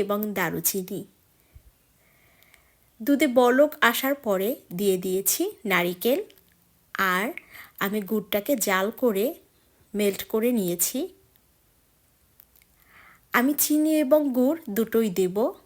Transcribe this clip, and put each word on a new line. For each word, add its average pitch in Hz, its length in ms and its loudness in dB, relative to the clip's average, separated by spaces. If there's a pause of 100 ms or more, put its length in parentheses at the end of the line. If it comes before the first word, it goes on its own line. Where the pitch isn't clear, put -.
এবং 208 300 -2
দারুচিনি। 185 720 -4 (2000)
দুধে 285 220 2
বলক 254 440 4 (100)
আসার 247 340 0
পরে 208 400 -2 (240)
দিয়ে 190 180 2
দিয়েছি 190 460 -2 (220)
নারিকেল, 185 540 0 (720)
আর 190 320 0 (540)
আমি 202 220 -4
গুড়টাকে 208 540 -2
জাল 202 360 0
করে 233 440 -2 (600)
মেল্ট 202 280 0
করে 226 280 0
নিয়েছি। 185 480 -2 (2250)
আমি 262 200 4
চিনি 302 420 2 (100)
এবং 285 280 4
গুড় 254 260 2 (100)
দুটোই 220 400 0
দেব, 185 260 -2 (300)